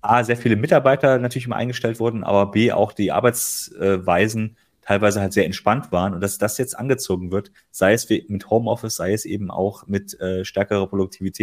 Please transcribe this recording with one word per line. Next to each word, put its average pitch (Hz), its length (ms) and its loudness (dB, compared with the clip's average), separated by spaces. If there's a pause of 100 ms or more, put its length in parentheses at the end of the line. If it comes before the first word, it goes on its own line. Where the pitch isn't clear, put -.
A, 120 220 4
sehr 117 140 0
viele 113 200 2
Mitarbeiter 135 640 4
natürlich 123 280 -4
immer 117 100 -6
eingestellt 120 420 -4
wurden, 117 260 -2
aber 101 280 2
B, 110 200 4
auch 104 200 0
die 95 180 -2
Arbeitsweisen 101 1500 0 (260)
teilweise 101 380 2
halt 98 120 -2
sehr 92 140 4
entspannt 104 460 -2
waren 92 220 0
und 85 60 -6
dass 98 180 -4
das 104 200 -4
jetzt - 200 -6
angezogen 92 540 -4
wird, 101 180 -4 (200)
sei 95 240 2
es - 160 -4
wie, 110 180 0
mit 104 220 -6
Homeoffice, 113 460 -2
sei 90 180 -2
es 107 100 -6
eben 98 260 -8
auch - 360 -4
mit, 98 340 -6
äh, 92 240 -4
stärkerer 98 420 -2 (560)